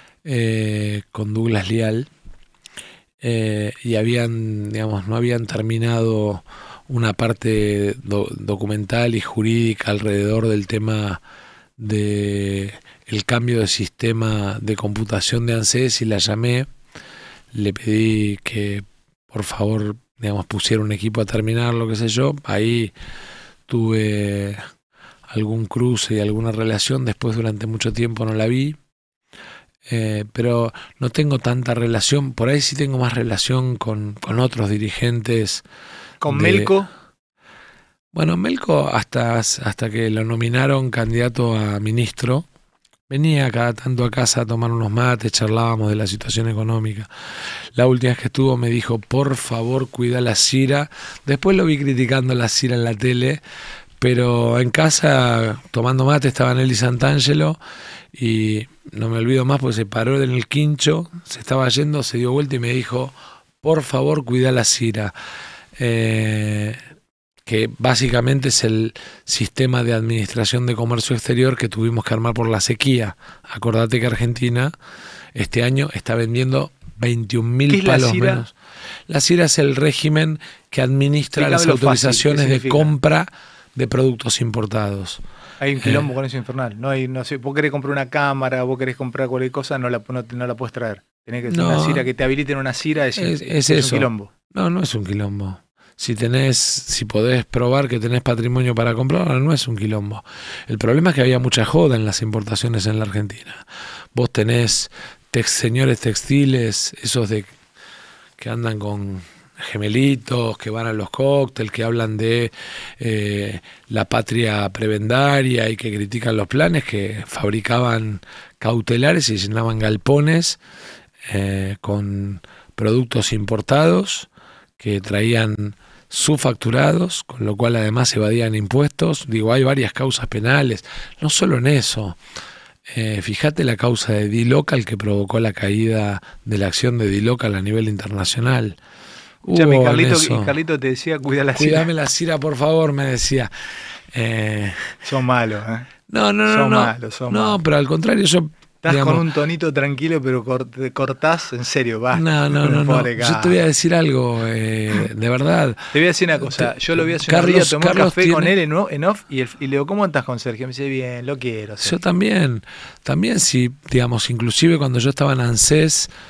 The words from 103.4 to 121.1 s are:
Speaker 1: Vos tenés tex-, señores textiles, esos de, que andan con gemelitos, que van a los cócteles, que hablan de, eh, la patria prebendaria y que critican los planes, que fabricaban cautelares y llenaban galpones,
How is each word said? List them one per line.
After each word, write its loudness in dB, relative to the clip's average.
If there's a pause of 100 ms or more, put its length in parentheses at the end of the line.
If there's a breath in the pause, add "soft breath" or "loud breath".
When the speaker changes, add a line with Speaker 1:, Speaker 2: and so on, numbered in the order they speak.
Speaker 1:
Vos 0
tenés 2 (400 loud breath)
tex-, 0
señores 2
textiles, 0
esos -2
de, -2 (920 loud breath)
que -10
andan -4
con -6 (380 loud breath)
gemelitos, 0
que -10
van -6
a -4
los -6
cócteles, 0
que -4
hablan -2
de, 0 (480 loud breath)
eh, -4 (280 loud breath)
la -2
patria 0
prebendaria 0
y -4
que -6
critican -2
los 0
planes, 2
que -4
fabricaban -2 (380 loud breath)
cautelares 2
y 0
llenaban -2
galpones, 2 (760 loud breath)